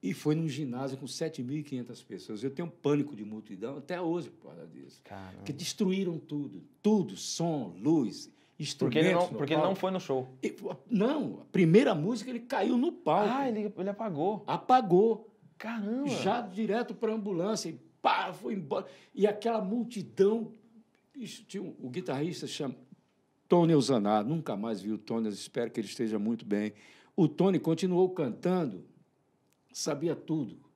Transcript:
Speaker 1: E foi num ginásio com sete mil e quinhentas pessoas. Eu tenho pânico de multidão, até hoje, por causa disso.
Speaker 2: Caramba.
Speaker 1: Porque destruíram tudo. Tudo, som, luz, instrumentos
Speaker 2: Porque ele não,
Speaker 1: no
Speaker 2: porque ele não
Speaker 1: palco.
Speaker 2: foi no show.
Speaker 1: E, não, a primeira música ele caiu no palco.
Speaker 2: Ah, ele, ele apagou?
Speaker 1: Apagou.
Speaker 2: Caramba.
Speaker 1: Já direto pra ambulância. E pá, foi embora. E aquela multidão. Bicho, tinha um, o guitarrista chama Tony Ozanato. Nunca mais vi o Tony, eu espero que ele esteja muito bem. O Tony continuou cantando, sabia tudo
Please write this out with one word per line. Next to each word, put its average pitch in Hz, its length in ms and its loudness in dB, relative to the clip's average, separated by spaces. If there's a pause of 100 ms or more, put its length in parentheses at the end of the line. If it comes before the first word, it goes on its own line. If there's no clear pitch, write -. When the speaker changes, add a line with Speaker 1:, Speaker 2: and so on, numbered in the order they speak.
Speaker 1:
E 185 140 -4
foi 151 220 0
num 165 120 -2
ginásio 135 480 -6
com 139 120 -12
sete 156 340 -6
mil 131 160 -6
e 151 60 -6
quinhentas 123 360 -10
pessoas. 104 440 -12
Eu 135 80 -2
tenho 175 160 -6
pânico 143 480 0
de 104 80 -10
multidão, 107 540 -10
até 175 220 -8
hoje, 170 300 -4
por - 200 -20
causa 78 180 -18
disso. 67 340 -20
Speaker 2:
Caramba. 95 360 -16
Speaker 1:
Porque 98 140 -10
destruíram 185 640 -2
tudo. 135 460 -8 (180)
Tudo, 202 360 2
som, 147 680 -4
luz, 131 480 0 (260)
instrumentos 147 220 -8
Speaker 2:
Porque 131 200 2
ele 180 160 6
não, 175 80 4 (100)
Speaker 1:
no - 60 -8
Speaker 2:
porque 143 160 0
ele 151 80 4
não 170 80 2
Speaker 1:
palco. 190 100 -2
Speaker 2:
foi 185 100 0
no 190 100 -2
show. 131 280 -4 (120)
Speaker 1:
E, - 140 -4 (340)
não, 233 540 0
a - 40 -20
primeira 190 460 8
música 214 380 -2
ele 233 100 -6
caiu 247 360 0
no 285 160 2
palco. 208 420 2
Speaker 2:
Ah, 277 140 0
ele, 208 280 -2
ele 190 140 -4
apagou? 196 560 -4
Speaker 1:
Apagou. 214 840 4 (300)
Speaker 2:
Caramba. 226 500 -4
Speaker 1:
Já 214 320 0
direto 214 540 -2
pra 220 180 -2
ambulância. 202 560 -2
E 156 120 -10 (200)
pá, - 320 2
foi 240 220 -6
embora. 185 320 -4 (260)
E 196 140 4
aquela 214 340 2
multidão. 208 920 0 (640)
Bicho, 226 300 -14
tinha 196 180 -10
um, 170 160 -10
o 131 120 -10
guitarrista 156 560 -4
chama 127 280 -6 (720)
Tony 170 280 8
Ozanato. 110 540 4
Nunca 151 280 -2
mais 104 240 -4
vi 101 100 -6
o 107 80 -2
Tony, 113 280 -2
eu 104 60 -2
espero - 380 -6
que - 80 -6
ele 107 80 -2
esteja 110 320 -2
muito 110 260 -2
bem. 104 280 0 (420)
O 156 140 6
Tony 175 320 2
continuou 180 480 2
cantando, 151 760 -2 (920)
sabia 156 420 -2
tudo 143 420 -4 (180)